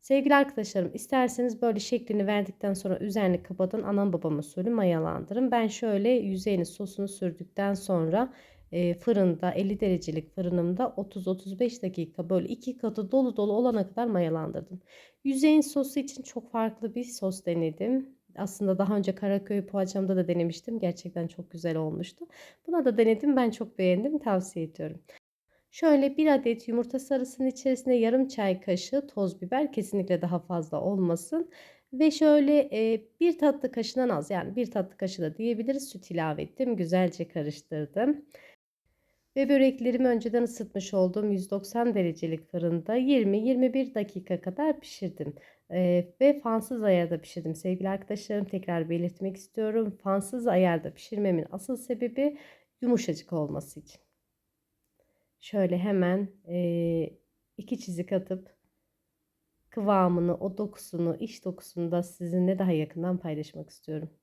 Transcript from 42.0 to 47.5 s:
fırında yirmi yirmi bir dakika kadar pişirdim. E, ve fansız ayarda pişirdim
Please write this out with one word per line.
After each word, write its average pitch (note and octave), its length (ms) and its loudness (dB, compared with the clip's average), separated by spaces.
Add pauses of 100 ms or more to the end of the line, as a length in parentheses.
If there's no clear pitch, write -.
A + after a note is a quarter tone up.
fırında E3+ 440 -2
yirmi B3 420 4 (100)
yirmi B3+ 260 2
bir C4+ 220 -2
dakika F#3+ 460 -4
kadar D4 380 -2
pişirdim. D3+ 560 -10 (360)
E, F3 360 2 (140)
ve C#4+ 180 6
fansız A3+ 440 -2
ayarda E3+ 380 2
pişirdim D#3+ 340 -6